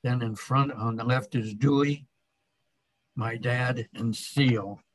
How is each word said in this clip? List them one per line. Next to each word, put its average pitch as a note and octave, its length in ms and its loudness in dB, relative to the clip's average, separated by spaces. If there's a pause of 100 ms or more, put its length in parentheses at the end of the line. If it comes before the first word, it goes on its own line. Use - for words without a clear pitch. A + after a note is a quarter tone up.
Then B2 200 0
in A2+ 120 -4
front C#3 380 0
on A2+ 240 -4
the A2+ 80 -6
left B2+ 300 0
is A2 200 -2
Dewey, C#3+ 520 2 (1080)
my A2+ 220 -4
dad, A#2+ 580 -2
and A2+ 220 -2
Seal. A2+ 640 0 (140)